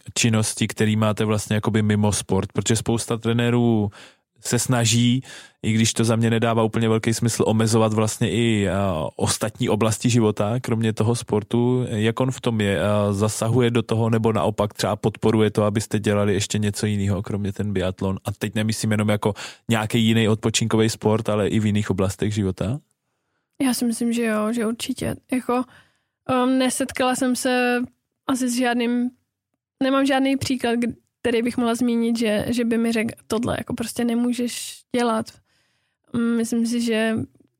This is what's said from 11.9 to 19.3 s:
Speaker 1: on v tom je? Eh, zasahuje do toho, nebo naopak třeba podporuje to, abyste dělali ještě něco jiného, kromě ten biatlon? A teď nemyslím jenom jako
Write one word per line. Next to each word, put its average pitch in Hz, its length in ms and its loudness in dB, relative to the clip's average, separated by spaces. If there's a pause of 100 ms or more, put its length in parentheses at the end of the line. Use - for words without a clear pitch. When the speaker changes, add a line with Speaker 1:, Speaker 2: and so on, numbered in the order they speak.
Speaker 1:
on 131 100 0
v - 100 -8
tom 113 200 0
je? 98 200 2
Eh, 104 320 2
zasahuje 113 580 2
do 117 120 2
toho, 113 280 0
nebo 113 220 2
naopak 104 420 0
třeba 101 220 -2
podporuje 110 540 2
to, 104 140 2
abyste 104 340 0
dělali 101 360 2
ještě 101 240 -2
něco 104 280 -2
jiného, 101 360 -2
kromě 101 300 -6
ten 101 200 -6
biatlon? 95 520 -2
A - 80 -6
teď 107 220 -6
nemyslím 110 380 -2
jenom 107 160 0
jako 104 260 0 (340)